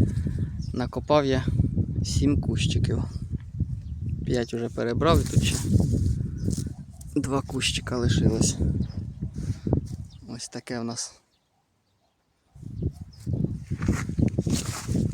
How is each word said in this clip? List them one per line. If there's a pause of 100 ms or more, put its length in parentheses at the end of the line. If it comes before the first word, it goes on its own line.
(720)
Накопав
я (580)
сім
кущиків. (1200)
П'ять
уже
перебрав
і
тут
ще (1600)
два
кущика
лишилось. (1700)
Ось
таке
в
нас (4000)